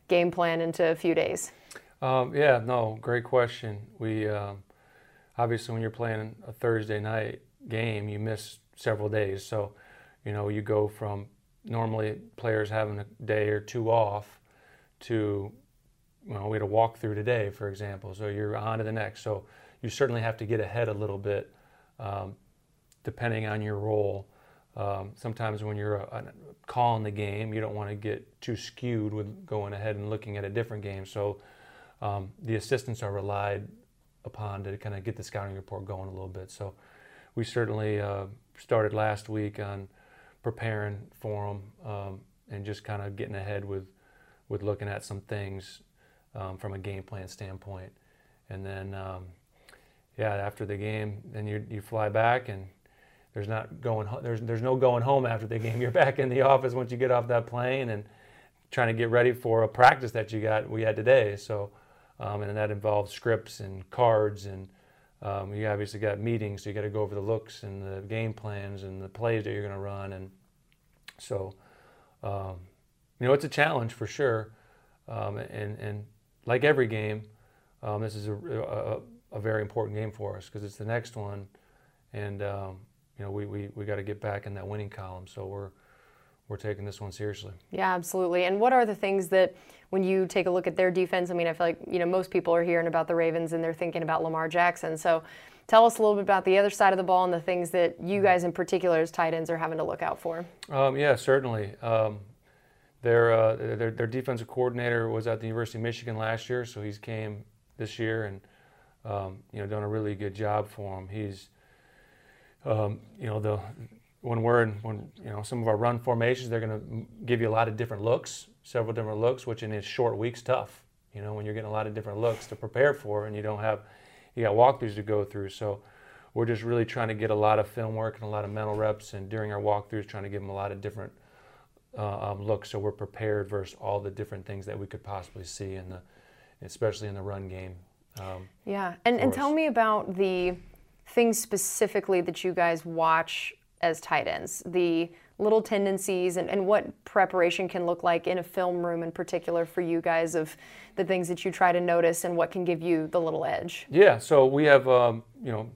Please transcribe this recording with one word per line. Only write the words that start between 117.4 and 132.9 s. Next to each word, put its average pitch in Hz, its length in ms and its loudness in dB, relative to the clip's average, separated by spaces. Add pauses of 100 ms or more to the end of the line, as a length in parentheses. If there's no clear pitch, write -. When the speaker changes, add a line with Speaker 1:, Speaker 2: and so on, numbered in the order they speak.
Speaker 2:
you 113 80 2
a - 20 0
lot 113 180 4
of 110 80 -4
different 110 260 -4
looks, - 460 -2 (160)
several 113 280 -2
different 107 280 -4
looks, 123 260 2
which 113 160 -6
in 110 100 -6
a 104 100 -4
short 113 360 0
week's 120 240 -4
tough. 117 400 -2 (320)
You 101 80 -12
know, 107 120 -8
when 104 100 -8
you're 107 100 -6
getting 110 140 -8
a 104 40 -8
lot 107 140 -2
of 107 80 -8
different 107 240 -8
looks 113 300 -2
to 107 80 -10
prepare 135 360 4
for, 104 340 -4
and 107 100 -8
you 104 60 -6
don't 104 180 -4
have, 107 220 0 (520)
you 120 80 -2
got 104 120 4
walkthroughs 120 420 6
to 104 80 -6
go 104 180 2
through. 98 280 -6
So 101 300 -6 (540)
we're 117 120 2
just 113 180 0
really 117 200 2
trying 117 220 -2
to 110 80 -2
get 110 160 0
a 107 60 4
lot 107 240 6
of 107 80 0
film 110 260 -6
work 110 220 -4
and 113 80 -12
a - 20 -8
lot 104 180 -4
of 101 60 -6
mental 107 240 -4
reps, 107 400 -2
and 98 140 -10
during 107 240 -6
our 101 80 -4
walkthroughs, 104 480 -2
trying 101 160 -10
to 101 40 -8
give 98 140 -8
them 98 80 -10
a 98 40 -8
lot 98 180 -4
of 98 80 -12
different, 101 320 -10 (840)
uh, 104 360 -4
um, 101 100 -8
looks, 104 280 -2
so 107 100 -6
we're 101 100 -2